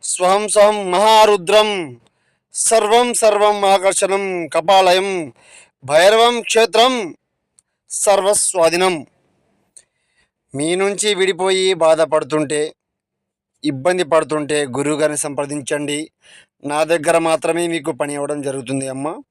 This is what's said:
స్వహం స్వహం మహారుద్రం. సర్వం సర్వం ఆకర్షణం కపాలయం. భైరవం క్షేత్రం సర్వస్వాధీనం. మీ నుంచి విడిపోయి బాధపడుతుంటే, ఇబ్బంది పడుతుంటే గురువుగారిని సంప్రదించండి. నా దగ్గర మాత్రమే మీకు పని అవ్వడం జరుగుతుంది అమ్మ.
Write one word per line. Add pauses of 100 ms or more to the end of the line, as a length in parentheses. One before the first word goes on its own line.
స్వహం
స్వహం (160)
మహారుద్రం. (840)
సర్వం
సర్వం (180)
ఆకర్షణం (300)
కపాలయం. (760)
భైరవం (140)
క్షేత్రం (960)
సర్వస్వాధీనం. (1600)
మీ (140)
నుంచి (120)
విడిపోయి
బాధపడుతుంటే, (1040)
ఇబ్బంది
పడుతుంటే (180)
గురువుగారిని
సంప్రదించండి. (640)
నా
దగ్గర
మాత్రమే
మీకు
పని
అవ్వడం
జరుగుతుంది
అమ్మ. (220)